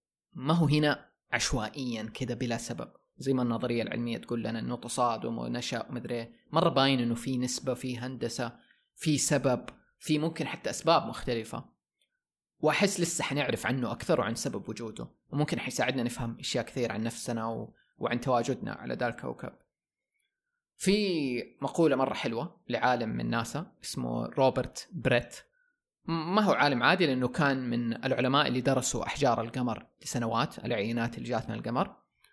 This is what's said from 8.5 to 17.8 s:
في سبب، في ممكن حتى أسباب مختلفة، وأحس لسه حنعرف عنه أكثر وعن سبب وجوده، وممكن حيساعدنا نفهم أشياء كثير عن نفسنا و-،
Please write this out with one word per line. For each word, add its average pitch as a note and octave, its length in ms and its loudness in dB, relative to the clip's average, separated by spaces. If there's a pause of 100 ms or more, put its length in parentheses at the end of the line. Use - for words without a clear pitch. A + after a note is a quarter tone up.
في D3+ 240 2
سبب، C3 480 2 (320)
في D3+ 200 2
ممكن D#3+ 280 0
حتى - 240 -6
أسباب D#3+ 360 2
مختلفة، A#2 580 -6 (920)
وأحس D#3+ 420 2
لسه - 240 0
حنعرف C3 420 0
عنه A#2+ 260 0
أكثر D3+ 280 2
وعن A2 140 0
سبب G#2 340 -6
وجوده، A#2 400 -8 (220)
وممكن D3 300 0
حيساعدنا B2+ 420 0
نفهم A#2 360 -4
أشياء - 260 -2
كثير A#2+ 280 -2
عن A2 100 -2
نفسنا A2+ 440 -4
و-، A2+ 280 -6 (240)